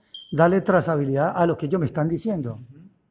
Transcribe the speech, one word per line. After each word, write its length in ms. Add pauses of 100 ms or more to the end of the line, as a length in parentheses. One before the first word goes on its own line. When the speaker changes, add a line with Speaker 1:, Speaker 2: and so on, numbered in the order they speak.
(320)
Speaker 1:
darle 300
trazabilidad 760
a 120
lo 100
que 80
ellos 140
me 80
están 200
diciendo. 520 (100)
Speaker 2:
Ujú. 120 (300)